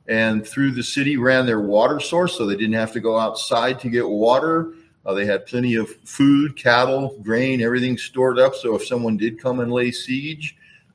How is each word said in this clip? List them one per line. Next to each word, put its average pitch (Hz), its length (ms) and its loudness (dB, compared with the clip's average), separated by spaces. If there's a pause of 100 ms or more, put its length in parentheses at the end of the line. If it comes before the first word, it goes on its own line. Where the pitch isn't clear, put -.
And 110 400 0
through 139 240 0
the 120 120 -6
city 139 340 -2
ran 131 280 2
their 110 140 0
water 110 400 2
source, 175 380 -2
so 113 80 -2
they 98 100 -2
didn't 110 200 0
have 110 180 -2
to 117 80 -6
go 110 180 2
outside 117 640 -2
to 123 80 -6
get 120 180 0
water. 135 680 2 (300)
Uh, 95 80 -2
they 101 120 -2
had 98 220 -2
plenty 123 280 0
of 110 140 -2 (160)
food, 143 500 4
cattle, 127 680 2
grain, 123 380 0
everything 123 360 0
stored 127 420 0
up. 131 160 4
So 117 180 -2
if 101 140 -4
someone 117 300 -2
did 110 200 -4
come 127 220 -4
and 120 100 -4
lay 123 220 0
siege, 147 640 -8 (400)